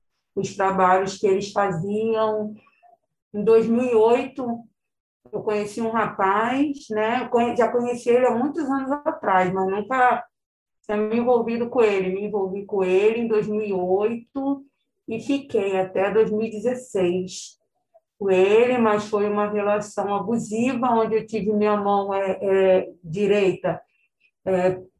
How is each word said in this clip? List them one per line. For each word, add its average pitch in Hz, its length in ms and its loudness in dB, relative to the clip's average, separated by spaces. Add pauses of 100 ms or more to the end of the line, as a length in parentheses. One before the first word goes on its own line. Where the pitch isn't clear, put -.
(360)
os - 200 -4
trabalhos 190 640 2
que - 80 -4
eles 196 260 2
faziam. 214 1000 -2 (800)
Em 208 100 -4
dois 226 240 4
mil 233 160 2
e 247 120 0
oito, 240 500 2 (840)
eu 208 100 -6
conheci 208 400 -4
um 226 100 -2
rapaz, 226 960 0
né? 220 340 -2
Eu 233 60 -10
conhe-, 233 260 2
já 226 160 2
conheci 240 380 -2
ele 247 160 6
há 233 100 2
muitos 285 300 -2
anos 262 260 -4
atrás, 208 600 0
mas 190 160 -2
nunca 226 560 0 (580)
tinha 208 140 -4
me 214 200 0
envolvido 233 520 0
com 247 120 0
ele. 190 320 2
Me 202 120 -4
envolvi 196 400 -4
com 196 180 -2
ele 208 380 2
em 226 60 -4
dois 214 200 0
mil 208 140 -4
e 208 100 -6
oito 233 920 -2 (420)
e 220 120 -8
fiquei 202 600 -2
até 190 320 -2
dois 208 200 2
mil 214 100 -2
e 226 80 -4
dezesseis 190 1120 -4 (580)
com 196 120 -2
ele, 214 480 4
mas 214 280 2
foi 208 240 -2
uma 208 200 0
relação 208 640 -2
abusiva, 226 760 -2
onde 226 260 0
eu 214 100 -2
tive 214 280 -4
minha 208 240 2
mão, 202 360 0
é, 196 180 -2 (100)
é, 190 500 2 (100)
direita, 190 800 0 (640)
é, 185 380 0 (180)